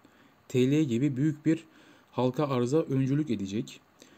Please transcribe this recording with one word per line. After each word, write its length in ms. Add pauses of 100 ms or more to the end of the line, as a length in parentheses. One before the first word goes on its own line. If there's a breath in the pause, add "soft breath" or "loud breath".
(480 soft breath)
T 220
L 140
gibi 320
büyük 300
bir 180 (480 soft breath)
halka 360
arza 340
öncülük 480
edecek. 500 (380 soft breath)